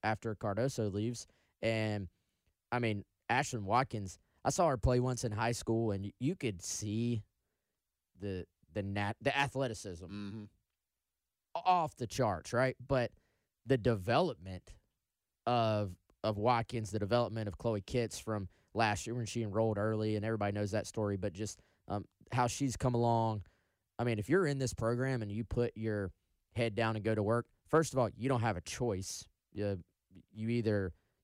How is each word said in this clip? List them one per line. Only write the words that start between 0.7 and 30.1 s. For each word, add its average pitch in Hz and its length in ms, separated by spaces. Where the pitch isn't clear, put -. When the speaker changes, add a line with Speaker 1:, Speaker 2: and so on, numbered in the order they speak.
Speaker 1:
leaves. 110 340
And, 107 460
I 123 100
mean, 107 240
Ashlyn 123 320
Watkins, 104 560
I - 60
saw 175 180
her 131 80
play 127 240
once 127 240
in 110 80
high 113 200
school, 113 400
and 98 120
y-, 101 140
you 143 160
could 95 280
see 110 600
the, 95 240
the 104 100
nat-, 101 380
the 135 160
athleticism 113 680
Speaker 2:
Mm-hmm. 104 400
Speaker 1:
o-, 170 100
off 175 320
the 120 100
charts, 107 460
right? 127 240
But 127 240
the 127 140
development 104 960
of, 110 460
of 107 120
Watkins, 117 540
the 104 80
development 107 500
of 92 80
Chloe 110 240
Kitts 120 380
from 107 300
last 107 320
year 113 80
when 120 120
she 117 160
enrolled 107 360
early, 110 380
and 104 80
everybody 104 280
knows 104 200
that 107 140
story, 104 300
but 92 160
just, 107 280
um, 101 160
how 123 140
she's 127 300
come 123 180
along. 113 480
I 117 60
mean, 117 140
if 101 100
you're 180 180
in 139 120
this 131 160
program 120 480
and 104 80
you 107 140
put 120 320
your 107 340
head 117 200
down 113 220
and 104 80
go 110 100
to 104 80
work, 113 240
first 156 240
of 131 60
all, 117 180
you 117 120
don't 127 120
have 110 160
a 87 60
choice. - 640
You, 101 260